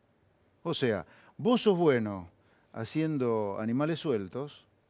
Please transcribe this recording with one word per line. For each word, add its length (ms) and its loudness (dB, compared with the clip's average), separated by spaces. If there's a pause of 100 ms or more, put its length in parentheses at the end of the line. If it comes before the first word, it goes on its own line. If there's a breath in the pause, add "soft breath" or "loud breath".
(640)
O 100 -4
sea, 320 0 (320 soft breath)
vos 240 2
sos 160 4
bueno 520 2 (440 soft breath)
haciendo 880 -2
animales 400 -2
sueltos, 640 -4 (240)